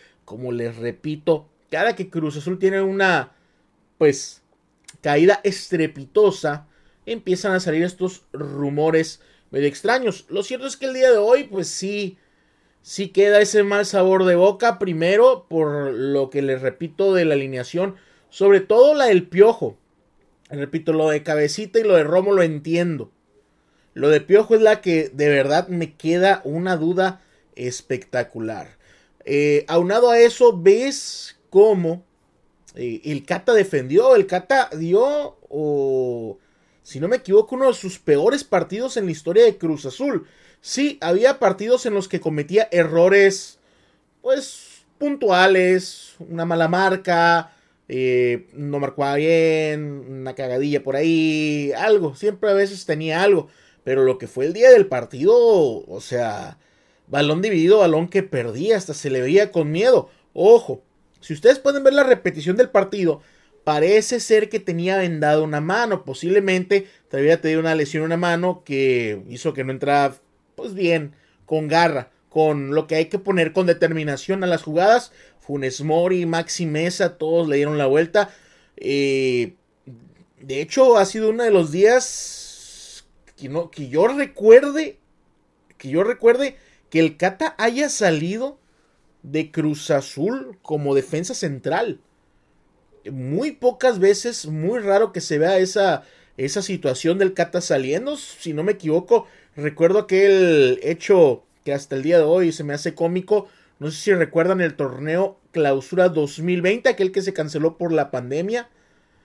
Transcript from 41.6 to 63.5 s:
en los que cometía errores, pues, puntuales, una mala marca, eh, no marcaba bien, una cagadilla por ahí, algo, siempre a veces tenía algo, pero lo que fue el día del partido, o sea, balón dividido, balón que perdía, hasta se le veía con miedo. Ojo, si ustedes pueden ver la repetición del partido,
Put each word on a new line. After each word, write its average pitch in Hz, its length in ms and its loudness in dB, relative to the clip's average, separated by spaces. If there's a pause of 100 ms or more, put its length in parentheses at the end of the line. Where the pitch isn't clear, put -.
en 208 80 -2
los 190 120 -4
que 180 120 -8
cometía 156 520 -2
errores, 180 880 2 (640)
pues, - 640 -6 (140)
puntuales, 185 1200 0
una 165 260 -8
mala 165 220 0
marca, 175 880 0 (340)
eh, 123 640 0
no 143 260 -8
marcaba 139 360 -4
bien, 151 920 0
una 131 280 -12
cagadilla 135 480 -4
por 135 120 -4
ahí, 156 800 -2
algo, 180 400 2
siempre 208 360 -2
a - 20 4
veces 196 320 -2
tenía 160 380 -2
algo, 180 260 2 (340)
pero 131 200 0
lo 127 160 2
que 117 80 -12
fue 131 180 -6
el 165 80 -4
día 233 160 6
del 220 160 10
partido, 135 500 0
o 170 640 2
sea, 104 600 -8 (480)
balón 147 340 -2
dividido, 196 380 4
balón 170 280 2
que 185 140 -2
perdía, 143 560 -4
hasta 180 160 -10
se 143 160 -10
le 131 120 -2
veía 190 300 2
con 156 200 -2
miedo. 214 380 2 (240)
Ojo, 214 500 4 (360)
si - 140 -14
ustedes 233 240 4
pueden 277 260 -2
ver 269 100 6
la 277 100 4
repetición 185 520 0
del 247 140 2
partido, 190 520 0 (420)